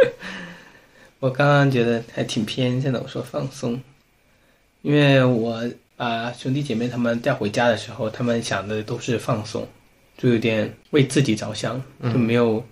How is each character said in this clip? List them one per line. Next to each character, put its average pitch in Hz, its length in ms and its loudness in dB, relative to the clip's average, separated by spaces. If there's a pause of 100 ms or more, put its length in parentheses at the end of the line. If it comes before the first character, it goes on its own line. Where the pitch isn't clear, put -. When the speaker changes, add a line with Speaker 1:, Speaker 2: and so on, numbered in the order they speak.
(1200)
Speaker 1:
我 131 100 0
刚 143 180 2
刚 143 220 6
觉 123 140 4
得 117 280 2
还 127 120 -4
挺 113 200 -2
偏， 123 380 0
现 139 100 0
在 117 60 -2
我 - 100 -6
说 - 140 -8
放 143 300 -6
松， 123 280 -4 (1000)
因 147 100 -2
为 139 320 6
我 117 400 2 (320)
把 117 380 -4
兄 131 180 -6
弟 143 120 0
姐 123 100 -4
妹 117 140 -2
他 127 100 -6
们 117 220 0
带 139 120 0
回 107 160 -2
家 120 200 0
的 110 100 2
时 110 140 -12
候， 107 180 -6
他 127 140 -8
们 117 180 0
想 98 260 -4
的 107 140 -4
都 117 160 -6
是 117 220 -2
放 107 260 -4
松， - 220 -8 (500)
就 127 120 2
有 113 100 4
点 110 340 0 (160)
为 147 160 4
自 147 160 0
己 113 140 2
着 107 180 -8
想， 117 260 -6 (200)
Speaker 2:
嗯。 123 120 -2
Speaker 1:
就 131 60 2
没 117 160 2
有 113 380 2